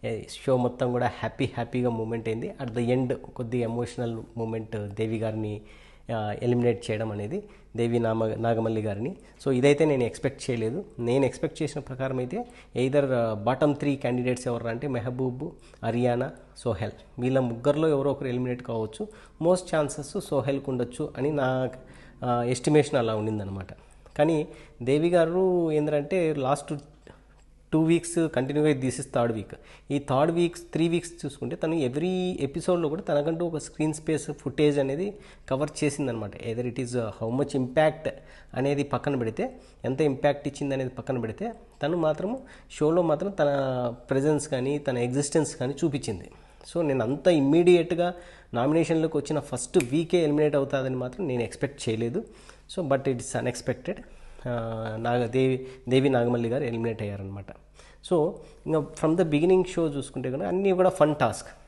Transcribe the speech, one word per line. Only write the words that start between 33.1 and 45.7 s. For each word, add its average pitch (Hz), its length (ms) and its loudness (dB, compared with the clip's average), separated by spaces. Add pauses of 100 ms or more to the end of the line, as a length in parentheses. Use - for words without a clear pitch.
ఒక 160 120 -2
స్క్రీన్ 151 360 -2
స్పేస్ 156 380 -2
ఫుటేజ్ 143 480 2
అనేది 151 380 0 (320)
కవర్ 143 200 0 (140)
చేసిందనమాట. 120 480 -2 (180)
Either 120 220 -2
it 123 80 -6
is, 123 100 -4
uh, 123 80 -2
how 113 440 -2
much 143 160 0
impact 151 520 2 (440)
అనేది 139 300 0
పక్కన 139 320 -2
పెడితే, 120 420 -2 (280)
ఎంత 131 160 0
ఇంపాక్ట్ 143 460 2
ఇచ్చింది 139 280 -4
అనేది 131 140 -2
పక్కన 131 300 -4
పెడితే, 120 340 -6 (300)
తను 160 140 0
మాత్రము 170 420 0 (320)
షోలో 160 300 2
మాత్రం 170 300 0
తన 151 160 2 (600)
ప్రెజెన్స్ 139 380 2
కానీ, 135 300 -2
తన 135 200 -2
ఎగ్జిస్టెన్స్ 139 580 0
కానీ 131 200 -4 (100)